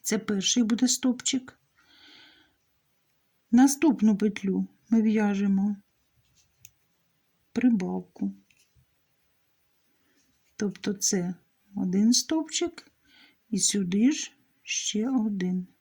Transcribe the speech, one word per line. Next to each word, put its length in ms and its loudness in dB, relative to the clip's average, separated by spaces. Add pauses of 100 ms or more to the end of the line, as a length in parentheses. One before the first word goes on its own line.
Це 160 -2
перший 460 0
буде 240 2
стовпчик. 720 -2 (1900)
Наступну 680 4
петлю 500 -2 (220)
ми 120 4
в'яжемо 760 0 (1800)
прибавку. 800 -2 (2250)
Тобто 380 -4
це 420 -4 (400)
один 380 2
стовпчик 800 -4 (580)
і 100 -2
сюди 520 2
ж 200 -6 (320)
ще 460 -4
один. 580 -2 (140)